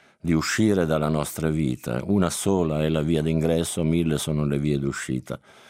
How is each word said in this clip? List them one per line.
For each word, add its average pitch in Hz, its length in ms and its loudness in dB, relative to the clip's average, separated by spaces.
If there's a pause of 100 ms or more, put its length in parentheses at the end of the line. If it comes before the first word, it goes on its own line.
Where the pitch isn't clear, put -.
(200)
di 82 140 0
uscire 95 520 2
dalla 78 220 2
nostra 78 420 -2
vita. 65 540 -2
Una 92 260 2
sola 80 540 0
è 78 60 2
la 80 120 0
via 78 200 2
d'ingresso, 82 640 0
mille 80 320 2
sono 76 260 -2
le 71 160 0
vie 73 180 0
d'uscita. 69 640 -6 (300)